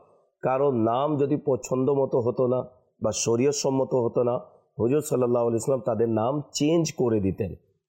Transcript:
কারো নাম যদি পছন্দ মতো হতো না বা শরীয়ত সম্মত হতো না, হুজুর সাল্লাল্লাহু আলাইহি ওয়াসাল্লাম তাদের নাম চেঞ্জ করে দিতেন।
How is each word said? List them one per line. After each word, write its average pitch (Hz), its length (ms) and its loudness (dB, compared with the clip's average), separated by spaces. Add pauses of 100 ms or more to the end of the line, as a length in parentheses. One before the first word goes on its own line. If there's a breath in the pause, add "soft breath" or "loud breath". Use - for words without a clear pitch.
(400)
কারো 135 300 2
নাম 127 460 0
যদি 139 200 0 (100)
পছন্দ 131 440 -2
মতো 139 300 0
হতো 123 260 0
না 123 160 0 (400)
বা 110 100 0
শরীয়ত 120 420 0
সম্মত 135 400 0
হতো 123 280 0
না, 120 160 0 (400)
হুজুর 123 220 2
সাল্লাল্লাহু 123 460 0
আলাইহি 113 240 -2
ওয়াসাল্লাম 135 100 0
তাদের 117 280 0
নাম 117 340 0 (120)
চেঞ্জ 156 380 0
করে 113 280 0
দিতেন। 95 340 -4 (340)